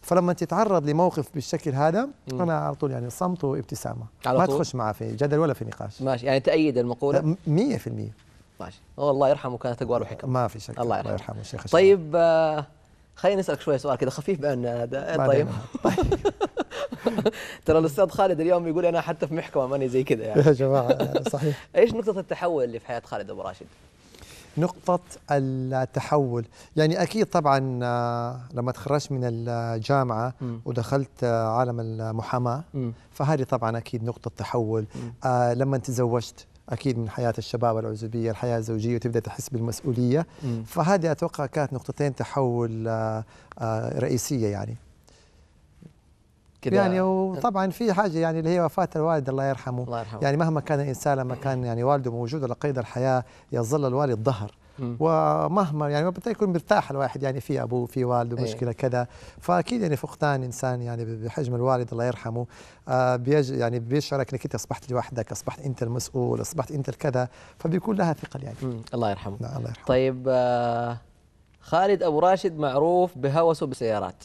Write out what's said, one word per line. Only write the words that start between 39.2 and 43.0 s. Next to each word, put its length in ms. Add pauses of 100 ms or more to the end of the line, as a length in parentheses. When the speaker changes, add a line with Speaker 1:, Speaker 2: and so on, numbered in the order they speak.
Speaker 1:
بالمسؤولية. 800 (160)
Speaker 2:
مم. 240
Speaker 1:
فهذه 440
أتوقع 340
كانت 280
نقطتين 420
تحول، 720
آه، 360 (360)